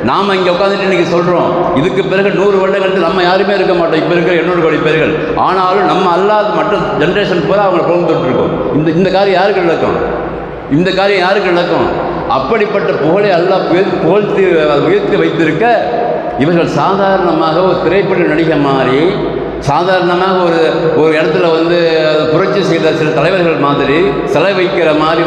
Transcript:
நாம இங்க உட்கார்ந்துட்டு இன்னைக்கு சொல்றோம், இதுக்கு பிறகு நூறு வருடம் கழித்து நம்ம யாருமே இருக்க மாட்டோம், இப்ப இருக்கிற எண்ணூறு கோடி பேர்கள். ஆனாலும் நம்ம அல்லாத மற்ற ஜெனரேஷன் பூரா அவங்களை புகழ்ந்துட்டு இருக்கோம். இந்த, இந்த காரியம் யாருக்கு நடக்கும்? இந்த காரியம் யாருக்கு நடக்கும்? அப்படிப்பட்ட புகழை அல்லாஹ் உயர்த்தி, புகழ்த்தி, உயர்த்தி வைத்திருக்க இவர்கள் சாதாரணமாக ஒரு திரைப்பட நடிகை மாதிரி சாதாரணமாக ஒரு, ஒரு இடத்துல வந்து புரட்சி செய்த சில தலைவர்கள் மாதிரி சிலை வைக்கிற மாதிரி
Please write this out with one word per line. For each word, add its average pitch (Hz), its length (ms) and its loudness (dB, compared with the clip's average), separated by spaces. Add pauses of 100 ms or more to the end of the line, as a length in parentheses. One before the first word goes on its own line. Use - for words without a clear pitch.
நாம 190 300 0
இங்க 180 160 0
உட்கார்ந்துட்டு 196 340 0
இன்னைக்கு 175 260 0
சொல்றோம், 170 340 0 (300)
இதுக்கு 185 220 0 (100)
பிறகு 196 180 0 (100)
நூறு 196 220 2
வருடம் 190 220 0
கழித்து 185 240 0
நம்ம 185 220 0
யாருமே 196 300 2
இருக்க 180 200 0
மாட்டோம், 160 240 0
இப்ப 160 120 0
இருக்கிற 175 260 0
எண்ணூறு 170 240 0
கோடி 156 220 0
பேர்கள். 156 280 0 (320)
ஆனாலும் 185 460 0
நம்ம 185 120 0 (120)
அல்லாத 202 420 0
மற்ற 170 220 -2 (220)
ஜெனரேஷன் 185 440 0
பூரா 196 200 0
அவங்களை 175 200 0
புகழ்ந்துட்டு 160 420 0
இருக்கோம். 113 240 -2 (260)
இந்த, 156 100 0 (100)
இந்த 185 180 2
காரியம் 190 220 2
யாருக்கு 190 280 0
நடக்கும்? 147 300 -2 (800)
இந்த 185 120 2 (100)
காரியம் 196 240 2
யாருக்கு 190 320 0
நடக்கும்? 175 340 0 (460)
அப்படிப்பட்ட 196 560 -2 (100)
புகழை 202 380 2
அல்லாஹ் 185 320 0
உயர்த்தி, 180 320 0
புகழ்த்தி, 196 400 0 (440)
உயர்த்தி 202 340 0
வைத்திருக்க 160 440 0 (800)
இவர்கள் 165 340 0
சாதாரணமாக 175 800 0 (100)
ஒரு 175 160 2
திரைப்பட 175 480 0
நடிகை 160 260 0 (100)
மாதிரி 135 340 0 (680)
சாதாரணமாக 180 720 0 (100)
ஒரு, 165 140 2 (400)
ஒரு 160 180 4
இடத்துல 165 380 0
வந்து 170 200 0 (540)
புரட்சி 165 380 0
செய்த 160 300 0
சில 156 200 0
தலைவர்கள் 165 480 0
மாதிரி 139 320 0 (340)
சிலை 165 260 2
வைக்கிற 175 300 0 (140)
மாதிரி 165 220 0